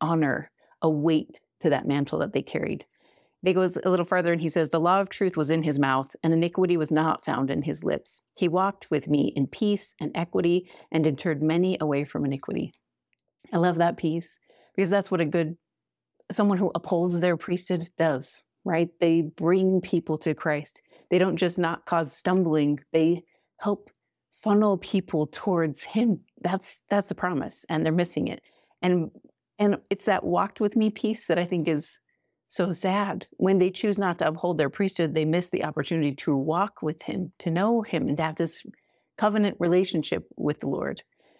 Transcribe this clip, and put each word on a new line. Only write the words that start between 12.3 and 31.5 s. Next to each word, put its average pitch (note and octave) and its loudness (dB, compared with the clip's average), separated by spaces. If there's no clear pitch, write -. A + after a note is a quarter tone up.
I E3+ 0
love F3 2
that E3+ 2
piece E3 -4
because F#3 0
that's G3 0
what F3 0
a E3 2
good, E3 -2
someone G3+ 2
who F#3 0
upholds F3 0
their F3 2
priesthood F3 -4
does, D3 -2
right? E3+ 0
They E3 4
bring F3+ 2
people E3 -2
to D#3 -2
Christ. D3 -4
They F3+ 4
don't F3 2
just F3 0
not E3+ -2
cause E3 -2
stumbling. D#3 2
They E3 2
help - -4
funnel G#3 4
people F3 -2
towards E3 -2
him. A3+ 0
That's, - -4
that's G3+ 0
the F#3 -8
promise, - -4
and D#3+ -2
they're D#3+ 0
missing F3 0
it. C#3 -8
And, F3+ 2
and G#3 2
it's - -6
that G3 2
walked F3+ 0
with G#3 0
me G#3+ 4
piece G#3+ -4
that E3 2
I F3+ 0
think E3+ -2